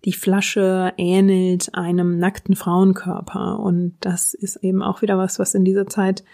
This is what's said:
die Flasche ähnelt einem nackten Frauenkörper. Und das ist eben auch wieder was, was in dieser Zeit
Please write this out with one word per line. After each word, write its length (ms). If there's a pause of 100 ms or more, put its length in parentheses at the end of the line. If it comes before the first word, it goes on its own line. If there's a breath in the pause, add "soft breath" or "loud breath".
die 80
Flasche 840
ähnelt 760
einem 440
nackten 380
Frauenkörper. 1040
Und 400
das 340
ist 220
eben 260
auch 180
wieder 160
was, 220
was 160
in 100
dieser 220
Zeit 480